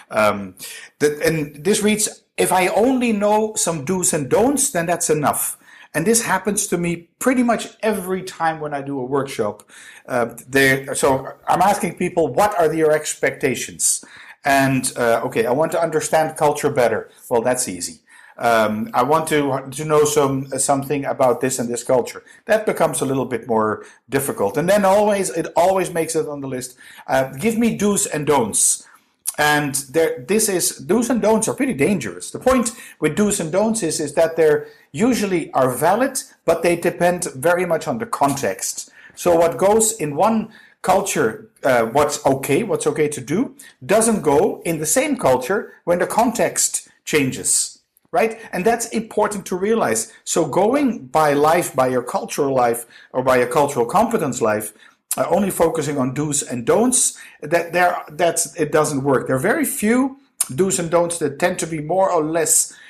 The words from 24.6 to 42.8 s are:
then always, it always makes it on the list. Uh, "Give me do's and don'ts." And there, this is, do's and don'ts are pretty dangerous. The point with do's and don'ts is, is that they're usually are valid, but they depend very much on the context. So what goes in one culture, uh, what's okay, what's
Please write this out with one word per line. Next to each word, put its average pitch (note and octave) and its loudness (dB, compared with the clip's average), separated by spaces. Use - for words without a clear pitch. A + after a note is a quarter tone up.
then G3+ 4
always, G3+ 2
it E3 -4
always F3+ 2
makes E3 -4
it D3+ -2
on C#3+ -10
the C#3 -8
list. B2+ -8
Uh, C3 0
"Give G#3 -2
me A3+ 0
do's G3+ 0
and D#3 -6
don'ts." C3 0
And D3 0
there, D#3+ 0
this G#3+ 0
is, F3 -2
do's G#3 0
and A#3+ 0
don'ts G#3+ 2
are A#3+ -2
pretty C4 -2
dangerous. C3+ -2
The - -12
point B3+ 2
with D#3 -2
do's G3+ 2
and E3 -6
don'ts G#3+ 0
is, D#3 -2
is C#3+ -4
that E3 2
they're D3+ 4
usually G3+ 0
are C3 2
valid, F#3 0
but E3 2
they F3 2
depend F3 0
very D#3+ 0
much D#3+ -2
on C3 -4
the A2+ -6
context. C3 -4
So F3 2
what E3+ 2
goes G#3 2
in D3+ -6
one G#3+ 0
culture, - 0
uh, B2 4
what's C#3+ 0
okay, C#3 2
what's E3 -2